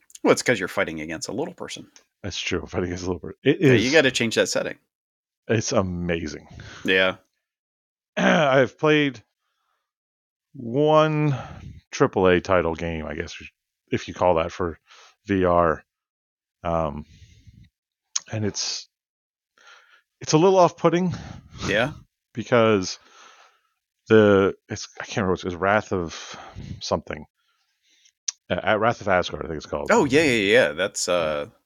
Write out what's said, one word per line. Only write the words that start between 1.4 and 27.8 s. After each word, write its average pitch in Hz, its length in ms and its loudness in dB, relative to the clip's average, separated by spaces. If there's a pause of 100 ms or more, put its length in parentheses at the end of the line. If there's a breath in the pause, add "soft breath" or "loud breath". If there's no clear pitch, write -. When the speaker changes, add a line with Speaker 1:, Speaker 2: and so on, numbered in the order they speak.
Speaker 1:
person. - 320 -14 (360)
Speaker 2:
That's 98 160 -8
true. 82 280 -4
Fighting 92 220 -6
against 90 160 -8
a - 20 -6
little 90 140 -6
person. - 240 -16
It 143 160 2
Speaker 1:
Yeah, 139 120 4
you 113 140 4
Speaker 2:
is 131 60 -2
Speaker 1:
gotta 147 180 4
change 113 260 -2
that 101 120 2
setting. - 300 -6 (720)
Speaker 2:
It's 107 240 -2
amazing. 87 760 -4 (360 loud breath)
Speaker 1:
Yeah. 92 320 2 (520)
Speaker 2:
<clears throat> - 480 -20
I've 143 640 2
played 147 440 0 (1300)
one 151 800 2 (540 loud breath)
triple 110 380 2
A 90 120 6
title 85 340 0
game, 80 320 -6
I 76 80 -10
guess, 85 200 -10 (560)
if - 180 -4
you 90 60 -10
call 90 220 4
that 85 160 -2
for 85 260 -6 (480 soft breath)
V 95 180 2
R. 87 380 4 (800)
Um, 80 400 -4 (1300 soft breath)
and 107 140 -6
it's, - 440 -6 (1300 soft breath)
it's - 120 -8
a 156 60 6
little 190 200 4
off-putting. 170 560 2 (520 loud breath)
Speaker 1:
Yeah. 110 260 0 (420)
Speaker 2:
Because 110 640 2 (1120 soft breath)
the, 101 460 6 (140)
it's, - 200 -10 (120)
I - 40 -10
can't 107 220 -4
remember, 92 80 0 (120)
it's 90 80 -6
Wrath 98 380 0
of 85 460 -8 (420 loud breath)
something. - 460 -6 (1200)